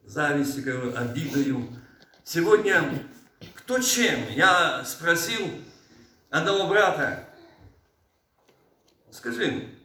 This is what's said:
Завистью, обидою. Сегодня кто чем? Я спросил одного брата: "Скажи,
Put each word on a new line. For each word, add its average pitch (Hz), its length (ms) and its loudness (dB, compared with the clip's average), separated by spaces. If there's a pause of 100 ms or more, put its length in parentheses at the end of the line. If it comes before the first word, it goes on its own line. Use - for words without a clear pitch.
Завистью, 135 920 -2
обидою. 127 800 -2 (460)
Сегодня 175 880 2 (460)
кто 254 260 -2
чем? 170 500 0
Я 160 540 4
спросил 170 640 -2 (840)
одного 185 380 0
брата: - 600 2 (1800)
"Скажи, 127 580 -4 (160)